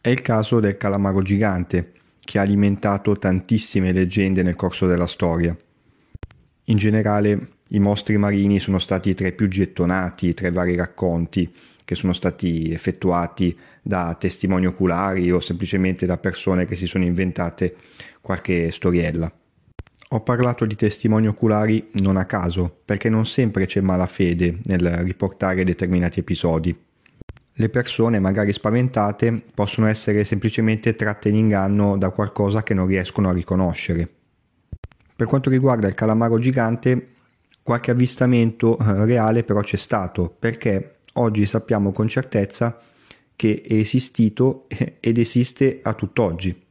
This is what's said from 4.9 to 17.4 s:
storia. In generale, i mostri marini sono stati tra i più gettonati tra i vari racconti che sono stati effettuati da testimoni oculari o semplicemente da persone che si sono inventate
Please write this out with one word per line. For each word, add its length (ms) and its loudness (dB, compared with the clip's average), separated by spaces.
storia. 500 0
In 100 2
generale, 720 0
i 100 -2
mostri 380 2
marini 420 2
sono 220 0
stati 340 -2
tra 140 -2
i 40 -4
più 140 -2
gettonati 880 -2
tra 140 -4
i 40 -2
vari 220 0
racconti 800 -2
che 100 -6
sono 180 -2
stati 600 -4
effettuati 840 -2
da 380 -4
testimoni 480 -2
oculari 640 0
o 80 4
semplicemente 680 -2
da 120 0
persone 480 -2
che 80 -6
si 140 -6
sono 160 -2
inventate 720 -2